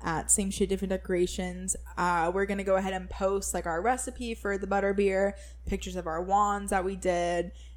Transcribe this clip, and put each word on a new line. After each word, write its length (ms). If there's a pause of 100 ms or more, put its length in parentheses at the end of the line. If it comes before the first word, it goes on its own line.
at 280
Same 200
Shit 180
Different 220
Decorations, 840 (220)
uh, 380
we're 120
gonna 180
go 120
ahead 160
and 160
post, 460
like, 120
our 140
recipe 540
for 240
the 80
butterbeer, 680 (340)
pictures 300
of 100
our 160
wands 480
that 140
we 120
did, 560 (240)